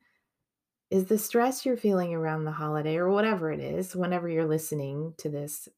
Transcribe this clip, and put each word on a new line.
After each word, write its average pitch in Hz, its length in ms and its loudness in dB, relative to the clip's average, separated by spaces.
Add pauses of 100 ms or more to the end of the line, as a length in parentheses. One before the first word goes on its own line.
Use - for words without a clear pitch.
(920)
Is 190 140 4
the 214 120 4
stress 240 480 0
you're 254 120 2
feeling 180 360 2
around 160 300 -2
the 156 80 -4
holiday 151 460 -2
or 180 120 2
whatever 202 400 2
it 147 120 -4
is, 175 340 -4
whenever 175 320 0
you're 165 180 2
listening 156 760 -2
to 156 100 -4
this 147 480 -8